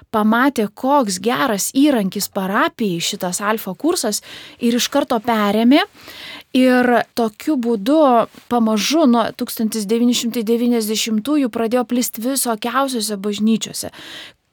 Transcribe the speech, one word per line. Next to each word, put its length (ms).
pamatė, 600
koks 500
geras 540
įrankis 580
parapijai 720
šitas 400
Alfa 300
kursas, 480
ir 160
iš 100
karto 320
perėmė. 640
Ir 320
tokiu 400
būdu 400
pamažu 640
nuo 240
tūkstantis 560
devyni 240
šimtai 320
devyniasdešimtųjų 1040
pradėjo 400
plist 320
visokiausiose 960
bažnyčiose, 720